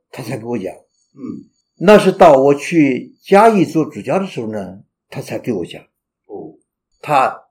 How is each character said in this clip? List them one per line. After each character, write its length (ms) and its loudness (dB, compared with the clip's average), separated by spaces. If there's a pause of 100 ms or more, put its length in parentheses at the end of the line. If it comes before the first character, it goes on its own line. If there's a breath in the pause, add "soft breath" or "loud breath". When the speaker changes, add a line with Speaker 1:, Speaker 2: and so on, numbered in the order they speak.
Speaker 1:
他 140 -16
才 140 -10
给 80 -14
我 120 -8
讲。 160 -10
Speaker 2:
嗯。 800 -20 (240)
Speaker 1:
那 220 6
是 100 0
到 220 6 (100)
我 140 4
去 680 -2
嘉 280 4
义 160 2
做 180 -2
主 180 -12
教 160 -4
的 80 -4
时 140 -12
候 80 -8
呢， 340 -12 (280)
他 100 -14
才 180 -10
给 140 -8
我 140 -4
讲。 180 -18 (420)
Speaker 2:
哦。 320 -18 (440)
Speaker 1:
他 500 -2